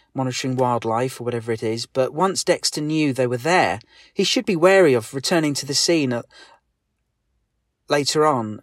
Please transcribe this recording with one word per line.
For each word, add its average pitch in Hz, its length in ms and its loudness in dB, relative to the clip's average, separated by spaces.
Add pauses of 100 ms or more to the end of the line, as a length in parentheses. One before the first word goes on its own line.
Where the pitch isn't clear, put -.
(140)
monitoring 127 420 -4
wildlife 123 640 0
or 120 60 -12
whatever 117 280 -4
it 110 100 -4
is, 113 240 -4
but 131 260 -2
once 180 320 -2
Dexter - 380 -2
knew 151 320 0
they 127 120 0
were 120 120 -4
there, 123 420 0 (320)
he - 100 -2
should 220 220 0
be 208 100 0
wary 180 380 6
of 117 220 -2
returning 147 400 0
to 135 100 -6
the 139 100 -6
scene 147 380 2
at, 117 140 -6 (1600)
later 147 380 2
on, 113 360 0